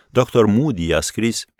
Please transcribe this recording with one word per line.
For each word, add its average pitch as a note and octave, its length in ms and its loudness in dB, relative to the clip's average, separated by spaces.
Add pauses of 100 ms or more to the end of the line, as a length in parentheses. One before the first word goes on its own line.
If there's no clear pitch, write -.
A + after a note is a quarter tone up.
doctor B2 360 2
Moody G#2 480 0
a D#2+ 80 0
scris: - 440 -6 (140)